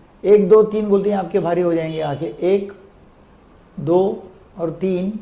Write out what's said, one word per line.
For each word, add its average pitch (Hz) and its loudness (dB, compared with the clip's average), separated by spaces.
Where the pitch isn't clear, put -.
एक, 196 6
दो, 214 8
तीन 208 -2
बोलते 196 2
हैं, 202 0
आपके 190 -2
भारी 170 -2
हो 175 0
जाएंगी 160 -4
आंखें। 143 -6
एक, 196 -2
दो 185 0
और 165 -4
तीन, 190 -4